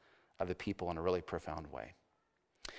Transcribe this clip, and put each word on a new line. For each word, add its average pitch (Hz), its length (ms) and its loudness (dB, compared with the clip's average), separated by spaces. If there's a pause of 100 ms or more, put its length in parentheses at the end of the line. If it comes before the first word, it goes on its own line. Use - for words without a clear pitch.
(380)
of 92 100 2
the 90 60 2
people 92 360 0
in 82 80 0
a 82 40 -2
really 90 200 6
profound 80 500 -2
way. 57 220 -8 (840)